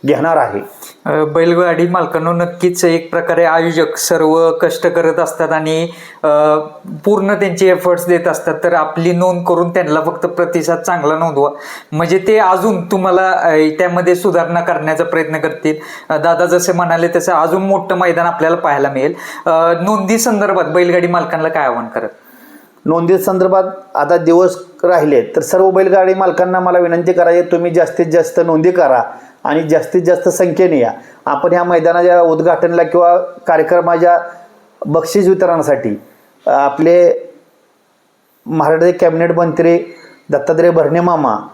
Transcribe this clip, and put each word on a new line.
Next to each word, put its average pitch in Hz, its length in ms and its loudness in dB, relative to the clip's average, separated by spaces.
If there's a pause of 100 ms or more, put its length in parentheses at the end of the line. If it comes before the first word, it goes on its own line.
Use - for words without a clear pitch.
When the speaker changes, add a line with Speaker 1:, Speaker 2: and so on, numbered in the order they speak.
Speaker 1:
घेणार 143 300 0
आहे. 104 240 -2 (440)
Speaker 2:
अ, 156 200 -2
बैलगाडी 170 640 0
मालकांनो, 170 440 -2
नक्कीच 175 520 -2
एक 165 260 0
प्रकारे 170 340 0
आयोजक 165 520 0
सर्व 160 540 2
कष्ट 165 360 -2
करत 165 320 0
असतात 160 300 -4
आणि, 160 400 -2 (340)
अ, 151 60 0 (760)
पूर्ण 202 300 0
त्यांचे 185 360 0
एफर्ट्स 175 360 0
देत 175 220 0
असतात, 156 260 -4 (100)
तर 170 80 2
आपली 170 400 -2
नोंद 175 340 0
करून 175 240 0
त्यांना 160 300 0
फक्त 165 260 -6
प्रतिसाद 170 520 -2
चांगला 156 400 -2
नोंदवा, 147 320 0 (420)
म्हणजे 165 360 0
ते 220 100 4
अजून 214 480 0
तुम्हाला, 185 440 0
अ, 165 260 0 (220)
त्यामध्ये 180 360 2
सुधारणा 170 460 0
करण्याचा 160 440 -2
प्रयत्न 160 340 -4
करतील. 156 380 -4 (380)
अ, - 20 0
दादा 170 300 0
जसे 175 260 0
म्हणाले 170 440 0
तसं 180 160 0
अजून 165 300 0
मोठं 190 340 -2
मैदान 170 300 0
आपल्याला 160 300 0
पाहायला 143 340 -2
मिळेल. 135 240 -2 (320)
अ, - 40 0 (320)
नोंदी 202 360 0
संदर्भात 202 460 0
बैलगाडी 175 420 0
मालकांना 160 420 -2
काय 160 160 -2
आवाहन 117 220 -4
करत? 110 220 -8 (800)
Speaker 1:
नोंदी 170 320 2
संदर्भात 190 460 0 (300)
आता 147 220 0
दिवस 170 400 2 (280)
राहिले 151 380 2
तर - 180 -4
सर्व 190 300 2
बैलगाडी 190 440 2
मालकांना 185 460 0
मला 180 180 2
विनंती 175 340 0
करायची, 175 400 2
तुम्ही 170 180 0
जास्तीत 165 360 0
जास्त 165 400 0
नोंदी 165 240 2
करा 143 320 2 (420)
आणि 156 240 -2
जास्तीत 160 340 0
जास्त 175 260 2
संख्येने 170 500 0
या. 113 120 0 (360)
आपण 143 260 -2
ह्या 175 120 0
मैदानाच्या 175 580 2
उद्घाटनाला 170 600 2
किंवा 175 360 4
कार्यक्रमाच्या 170 1040 0 (640)
बक्षीस 165 420 0
वितरणासाठी, 156 760 0 (440)
अ, - 40 0
आपले 156 800 2 (1160)
महाराष्ट्राचे 160 520 2
कॅबिनेट 170 340 2
मंत्री 170 460 2 (520)
दत्तात्रय 160 400 2
भरणे 165 300 0
मामा 156 360 0 (180)